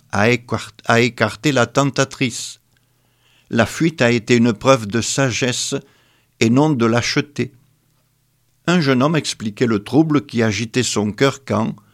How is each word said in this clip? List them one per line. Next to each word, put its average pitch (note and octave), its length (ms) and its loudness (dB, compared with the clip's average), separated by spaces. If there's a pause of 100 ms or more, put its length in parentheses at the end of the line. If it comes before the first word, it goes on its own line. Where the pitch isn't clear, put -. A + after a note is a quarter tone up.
(120)
à G2+ 180 2
écart-, A#2+ 420 -4 (120)
à A#2 160 2
écarter A#2+ 520 0
la A#2+ 140 2
tentatrice. C3+ 920 -4 (880)
La A2+ 160 2
fuite D#3+ 340 -2
a A#2+ 100 2
été A#2+ 260 2
une A#2 160 4
preuve B2 340 2
de A2 140 -2
sagesse B2 760 -4 (640)
et A2+ 100 4
non C#3+ 200 4
de A#2 160 0
lâcheté. A#2+ 680 -2 (1120)
Un F3+ 140 2
jeune C3+ 220 2
homme D#3 140 2
expliquait A2+ 500 -4
le A2 160 0
trouble D3+ 420 2
qui A#2 180 -2
agitait A2+ 420 -2
son G#2 260 -2
cœur C3 340 -2
quand, A2 300 -4 (200)